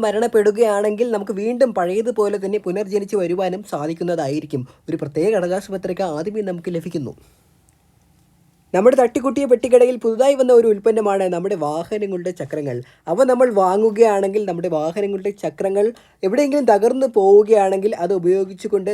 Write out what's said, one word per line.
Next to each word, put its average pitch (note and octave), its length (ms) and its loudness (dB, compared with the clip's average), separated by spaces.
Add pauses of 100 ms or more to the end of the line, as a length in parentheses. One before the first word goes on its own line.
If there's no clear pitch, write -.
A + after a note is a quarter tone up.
മരണപ്പെടുകയാണെങ്കിൽ G#3+ 1120 0
നമുക്ക് G3+ 240 -6
വീണ്ടും A#3+ 380 0
പഴയതുപോലെ G#3 680 -2
തന്നെ G#3 220 -4
പുനർജനിച്ച് G3 560 -4
വരുവാനും F#3 400 -4 (100)
സാധിക്കുന്നതായിരിക്കും. D#3 880 -4 (260)
ഒരു D#3+ 140 -6
പ്രത്യേക D#3 340 -2
കടലാസ് F3+ 400 -4
പത്രിക F3+ 260 -6 (140)
ആദ്യമേ G#3 340 -6
നമുക്ക് F3 280 -8
ലഭിക്കുന്നു. D3+ 360 -8 (1600)
നമ്മുടെ A#3 240 6
തട്ടിക്കുട്ടിയ B3+ 500 0
പെട്ടിക്കടയിൽ B3 540 4
പുതുതായി A#3+ 340 2
വന്ന B3+ 220 2
ഒരു A3+ 120 2
ഉൽപ്പന്നമാണ് G3+ 600 0
നമ്മുടെ F#3 320 -4
വാഹനങ്ങളുടെ F3+ 760 -6
ചക്രങ്ങൾ. C#3+ 380 -8 (340)
അവ G#3 200 4
നമ്മൾ B3+ 160 4 (120)
വാങ്ങുകയാണെങ്കിൽ G3+ 920 2
നമ്മുടെ E3+ 280 -4
വാഹനങ്ങളുടെ G3 540 -4 (120)
ചക്രങ്ങൾ G3 420 -2 (420)
എവിടെയെങ്കിലും C4+ 460 0
തകർന്നു B3 360 2 (100)
പോവുകയാണെങ്കിൽ G3+ 720 4 (100)
അത് F#3+ 160 0
ഉപയോഗിച്ചുകൊണ്ട് F#3+ 760 -2